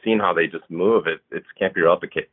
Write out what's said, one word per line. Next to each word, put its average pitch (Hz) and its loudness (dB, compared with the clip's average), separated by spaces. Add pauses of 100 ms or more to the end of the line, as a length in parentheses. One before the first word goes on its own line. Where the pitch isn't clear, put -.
seeing 110 2
how 95 2
they 82 0
just 80 -10
move. 90 0
It, 80 -4 (100)
it 82 -10 (140)
can't 95 -2
be 90 -2
replica-, 82 0